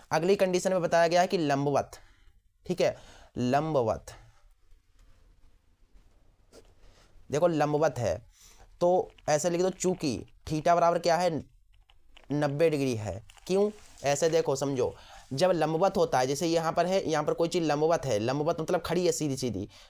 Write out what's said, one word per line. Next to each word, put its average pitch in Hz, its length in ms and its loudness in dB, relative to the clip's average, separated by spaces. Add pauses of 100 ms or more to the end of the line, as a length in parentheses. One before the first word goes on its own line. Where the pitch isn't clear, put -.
(120)
अगली 170 240 2
कंडीशन 185 360 0
में 185 100 0
बताया 170 260 4
गया 175 140 4
है 190 60 2
कि 190 100 -2
लंबवत, 143 600 0 (680)
ठीक 180 160 -2
है, 151 140 2 (420)
लंबवत, 123 760 -2 (3250)
देखो 151 160 4
लंबवत 147 500 0
है 104 200 -2 (640)
तो 175 300 2 (180)
ऐसे 151 200 0
लिख 170 120 0
दो, 190 80 0
चूंकि 180 480 -2 (300)
theta 156 280 2
बराबर 170 240 2
क्या 165 180 2
है, 180 120 0 (1040)
नब्बे 147 380 2
डिग्री 139 260 0
है। 104 260 -6 (260)
क्यों, 196 220 2 (340)
ऐसे 143 260 0
देखो 156 260 2
समझो, 135 400 -2 (380)
जब 175 180 2
लंबवत 160 460 0
होता 160 220 2
है, 131 80 2
जैसे 143 200 -2
यहाँ 165 260 0
पर 170 120 2
है, 190 240 0
यहाँ 151 140 0
पर 165 100 -2
कोई 170 140 0
चीज़ 170 160 -2
लंबवत 156 420 0
है, 120 140 0
लंबवत 147 420 -2
मतलब 165 200 -2
खड़ी 180 240 -2
है 165 60 2
सीधी 147 260 -2
सीधी, 104 300 -4 (220)